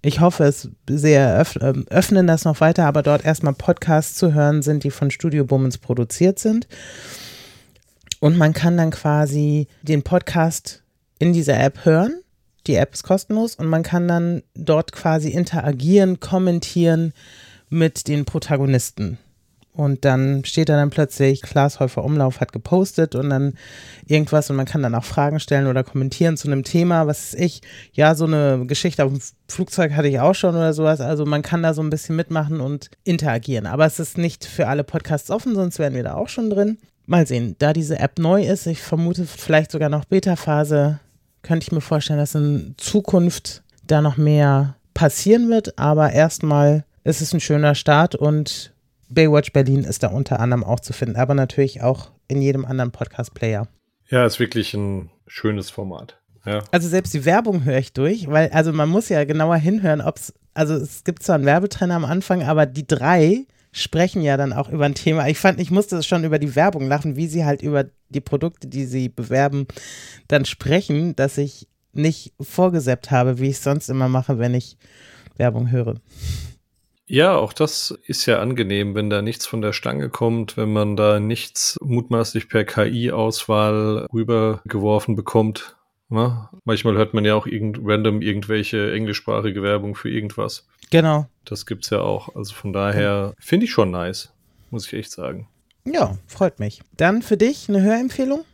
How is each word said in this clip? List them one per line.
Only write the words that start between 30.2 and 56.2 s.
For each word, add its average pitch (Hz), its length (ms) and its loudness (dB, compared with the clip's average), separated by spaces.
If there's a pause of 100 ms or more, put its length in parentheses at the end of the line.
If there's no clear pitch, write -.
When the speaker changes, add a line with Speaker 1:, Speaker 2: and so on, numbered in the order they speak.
Speaker 1:
schon 180 220 0
oder 165 160 2
sowas. 156 280 2
Also 147 260 -2
man 147 160 0
kann 170 200 -2
da 160 120 2
so 156 80 -4
ein 156 80 -2
bisschen 156 260 -4
mitmachen 160 440 -4
und 135 300 -8 (140)
interagieren. 127 640 -2
Aber 147 200 2
es 156 140 -2
ist - 180 -8
nicht 170 280 -4
für 156 200 -2
alle 143 160 -2
Podcasts - 480 -6
offen, 226 240 -2
sonst 185 240 -2
wären 143 160 -2
wir 123 80 -4
da - 120 -6
auch - 140 -6
schon 226 220 -4
drin. 208 280 0 (280)
Mal 170 220 2
sehen, 120 320 -4
da 151 120 2
diese 156 280 -2
App - 180 -2
neu 175 240 2
ist, 202 240 -2
ich 165 160 -4
vermute 170 440 -2
vielleicht 156 440 0
sogar 151 200 -2
noch 147 160 -4
Beta-Phase, 151 920 2 (440)
könnte 165 200 0
ich - 80 -8
mir 156 100 0
vorstellen, 151 380 0
dass 147 160 -2
in 147 440 0
Zukunft - 840 0 (240)
da 151 160 4
noch 143 140 2
mehr 143 580 4 (180)
passieren 220 580 4
wird. 226 280 0
Aber 151 320 4
erstmal 151 760 4 (200)
ist 156 160 0
es 160 120 -6
ein 175 60 0
schöner 147 380 2
Start 156 400 4
und 151 560 -2 (380)
Baywatch 147 440 4
Berlin 135 300 2
ist - 180 -6
da 120 60 0
unter 123 300 -2
anderem 123 240 0
auch 104 180 -2
zu - 120 -12
finden, 117 240 -4
aber 127 160 0
natürlich 135 480 0
auch 127 300 -2 (180)
in 139 140 0
jedem 135 240 0
anderen 127 240 -2
Podcast-Player. 113 760 -6 (440)
Speaker 2:
Ja, 123 160 4
ist 110 120 0
wirklich 113 360 -2
ein 98 340 -6 (180)
schönes 104 440 -6
Format. - 500 -14 (240)